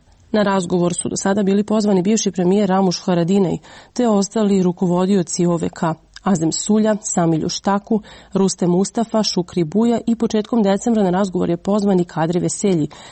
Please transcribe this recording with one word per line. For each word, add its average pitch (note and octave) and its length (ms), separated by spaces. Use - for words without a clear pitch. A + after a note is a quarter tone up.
Na G#3+ 120
razgovor F3+ 500
su - 160
do F3+ 60
sada G3 280
bili G3 200
pozvani G#3 380
bivši G3+ 300
premijer F#3+ 380
Ramuš F#3 360
Haradinaj, F3 520
te B3 140
ostali G3+ 560
rukovodioci F3+ 800
O F3 120
V F3 120
K, E3 240
Azem D#3+ 280
Sulja, G#3+ 500
Sami E3 360
Ljuštaku, G3+ 640
Ruste F#3+ 340
Mustafa, G3+ 560
Šukri F3+ 400
Buja A3 440
i A3+ 80
početkom A3 480
decembra G3+ 400
na F#3 60
razgovor F3+ 400
je E3+ 80
pozvan G3 420
i F3 40
Kadri F3 360
Veselji, E3+ 480